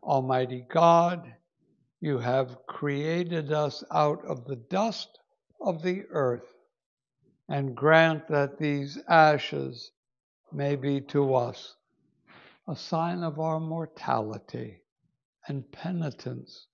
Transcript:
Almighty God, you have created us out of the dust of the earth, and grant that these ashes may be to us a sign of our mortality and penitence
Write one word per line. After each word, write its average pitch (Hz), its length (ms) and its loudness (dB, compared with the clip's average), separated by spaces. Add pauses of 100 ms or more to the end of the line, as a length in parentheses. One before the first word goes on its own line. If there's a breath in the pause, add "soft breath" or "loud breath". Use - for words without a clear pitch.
Almighty 127 580 0
God, 170 720 4 (640)
you 147 200 0
have 127 480 -2
created 156 840 -2
us 151 380 -2
out 151 360 2
of 123 200 -8
the 139 120 -8
dust 190 640 -4 (400)
of 165 220 -2
the 180 280 -2
earth, 127 440 -2 (960)
and 139 280 -4
grant 156 520 4
that 143 320 0
these 143 480 -2
ashes 147 840 4 (600)
may 143 240 -2
be 139 260 -2
to 139 320 2
us - 420 -2 (920 loud breath)
a 156 80 -4
sign 170 480 -2
of 156 160 -4
our 160 200 0
mortality 127 1200 -6 (640)
and 139 240 -8
penitence 156 1040 -8